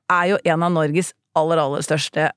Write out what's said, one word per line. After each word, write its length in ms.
er 240
jo 160
en 160
av 80
Norges 400
aller, 260
aller 240
største 520